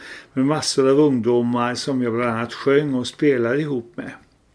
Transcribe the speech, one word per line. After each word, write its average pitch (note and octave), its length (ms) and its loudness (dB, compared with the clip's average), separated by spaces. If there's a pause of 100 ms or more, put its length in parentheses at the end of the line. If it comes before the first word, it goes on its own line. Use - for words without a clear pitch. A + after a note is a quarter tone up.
(340)
med C3 120 0
massor C#3 440 0
av C3+ 100 4
ungdomar A#2+ 760 2
som C3 260 -4
jag A#2+ 120 -2
bland A#2+ 180 -2
annat A#2 220 -4
sjöng C#3+ 400 2
och B2 140 -2
spelade C3 540 0
ihop C#3 340 -6
med. C3+ 160 -10 (440)